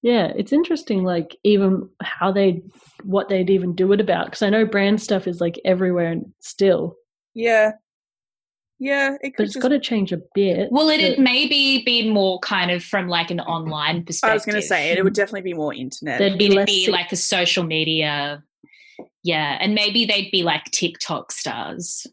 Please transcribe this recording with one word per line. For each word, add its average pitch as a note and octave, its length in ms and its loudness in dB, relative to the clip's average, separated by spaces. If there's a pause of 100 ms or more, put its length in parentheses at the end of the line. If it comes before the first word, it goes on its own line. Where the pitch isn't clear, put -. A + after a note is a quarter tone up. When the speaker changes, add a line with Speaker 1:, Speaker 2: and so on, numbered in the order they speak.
Speaker 1:
Yeah, A#3 320 2
it's G#3 180 -4
interesting, C#4+ 500 0
like, F3 400 -2
even G3 440 4 (140)
how - 300 -2
they, F#3+ 320 2 (400)
what F#3+ 260 -2
they'd F#3 220 0
even F3+ 240 2
do F#3 160 2
it G3+ 100 4
about, F#3 300 0
'cause - 100 -6
I G3+ 80 2
know A3 160 4
brand G#3 360 2
stuff F#3+ 260 -2
is, F3 140 -6
like, E3+ 220 -2
everywhere F3+ 480 2
and - 280 -8
still. E3+ 560 0 (400)
Speaker 2:
Yeah. A3 380 4 (1040)
Yeah, C#4 340 0
it C#4 80 -10
Speaker 1:
But C4+ 140 -8
Speaker 2:
could G#3+ 100 0
Speaker 1:
it's G3+ 80 -8
Speaker 2:
just B3+ 80 -6
Speaker 1:
gotta C4 180 2
change G3+ 320 -2
a E3+ 80 -4 (140)
bit, F#3+ 380 2
Speaker 3:
Well, D4+ 180 4
it'd D4+ 280 2
Speaker 1:
but C#4 60 4
Speaker 3:
maybe C4+ 640 2
be A#3 240 2
more F#3+ 300 2
kind F3+ 320 0
of F3 120 -2
from, F#3 260 -4
like, E3+ 200 -2
an F3 120 -4
online D#3+ 560 -4
Speaker 2:
I - 100 -2
was E3+ 120 -6
gonna G#3+ 380 0
Speaker 3:
perspective. G3+ 60 -2
Speaker 2:
say, E3 300 0
it F#3 100 0
would F#3+ 100 2
definitely G3+ 300 -2
be F3+ 100 -6
more D3+ 180 -4
internet. C3 460 -8
Speaker 1:
There'd F#3+ 220 0
be G#3 60 2
Speaker 3:
It'd G3 120 6
Speaker 1:
less G3 80 2
Speaker 3:
be, F#3+ 200 0
Speaker 1:
se- G3+ 60 2
Speaker 3:
like, F3 200 -2
a G3 40 -4
social F3+ 480 0
media, D3+ 800 -2 (800)
yeah, D#3 380 -2
and G#3 140 0
maybe G#3 300 0
they'd G3+ 260 -2
be, F#3 100 0
like, D#3 300 -2
TikTok - 600 -6
stars. - 800 -8